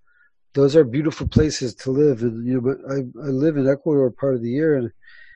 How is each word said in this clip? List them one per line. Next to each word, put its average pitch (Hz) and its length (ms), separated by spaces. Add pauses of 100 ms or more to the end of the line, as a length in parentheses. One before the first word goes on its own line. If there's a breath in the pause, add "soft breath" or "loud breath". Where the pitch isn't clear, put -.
(540)
those 139 220
are 160 80
beautiful 143 440
places 139 480
to - 160
live. 135 300
And, 117 240
you 127 100
know, 131 60
but 131 160 (140)
I, 139 60 (300)
I - 40
live 147 260
in 135 100
Ecuador 139 440
part 135 240
of 120 60
the 117 80
year, 151 260
and 120 160 (440 soft breath)